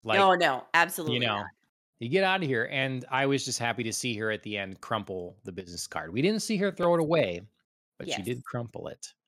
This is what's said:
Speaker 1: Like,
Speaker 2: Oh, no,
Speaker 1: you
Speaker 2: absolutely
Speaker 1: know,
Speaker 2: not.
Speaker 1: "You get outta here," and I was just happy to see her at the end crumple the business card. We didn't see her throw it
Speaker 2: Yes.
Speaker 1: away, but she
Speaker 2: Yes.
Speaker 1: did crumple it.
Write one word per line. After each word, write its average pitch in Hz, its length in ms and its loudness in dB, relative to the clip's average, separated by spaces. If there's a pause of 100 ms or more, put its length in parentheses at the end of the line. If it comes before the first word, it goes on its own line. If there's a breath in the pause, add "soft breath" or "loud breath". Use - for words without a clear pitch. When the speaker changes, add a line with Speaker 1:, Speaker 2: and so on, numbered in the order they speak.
Speaker 1:
Like, 190 240 6
Speaker 2:
Oh, 185 60 8
no, 151 320 2 (400)
Speaker 1:
you 123 140 0
Speaker 2:
absolutely - 0 -
Speaker 1:
know, 104 240 0
Speaker 2:
not. - 60 -12 (500)
Speaker 1:
"You 117 100 -6
get 190 140 4
outta 190 220 2
here," 127 260 2
and 135 380 -2
I 135 160 2
was 139 180 2
just 127 160 -4
happy 117 240 -2
to 110 100 -2
see 120 220 -4
her 110 160 -2
at 104 120 -4
the 104 140 -6
end 95 240 -8
crumple 98 600 -6
the 98 80 -10
business 87 360 -10
card. 82 240 -8
We 120 100 0
didn't 202 200 0
see 214 160 -2
her 196 140 0
throw 175 220 2
it 170 60 2
Speaker 2:
Yes. - 0 -
Speaker 1:
away, 135 420 0 (560)
but - 120 -10
she 107 120 -4
Speaker 2:
Yes. - 20 -8
Speaker 1:
did 120 200 -6
crumple - 440 -8
it. - 260 -16 (140)